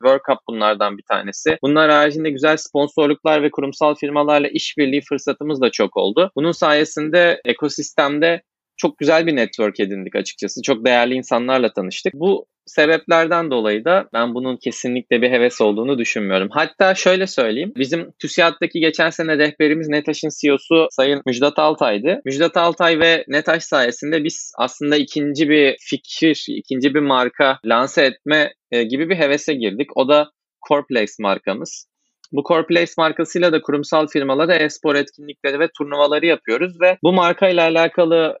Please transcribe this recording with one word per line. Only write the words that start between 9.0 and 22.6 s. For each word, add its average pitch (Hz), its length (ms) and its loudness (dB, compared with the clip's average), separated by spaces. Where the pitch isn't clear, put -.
bir 156 100 0
network 110 440 -2
edindik 98 360 -6
açıkçası. - 460 -8
Çok 117 220 -2
değerli 123 300 2
insanlarla 127 580 0
tanıştık. 98 420 -6
Bu 180 320 -2
sebeplerden 165 840 2
dolayı 110 340 0
da 185 280 2
ben 117 220 -2
bunun 127 220 -6
kesinlikle 123 680 -2
bir 123 80 4
heves 120 300 2
olduğunu 113 380 0
düşünmüyorum. 101 540 -2
Hatta 185 420 0
şöyle 190 320 2
söyleyeyim. 131 500 -2
Bizim 139 420 -4
TÜSİAD'daki 170 640 -2
geçen 160 300 0
sene 160 280 -2
rehberimiz 151 500 0
Netaş'ın 151 420 -4
C 147 80 2
E 143 40 6
O'su 160 380 2
Sayın 139 360 0
Müjdat 131 320 0
Altay'dı. 151 640 0
Müjdat 147 320 -2
Altay 170 440 2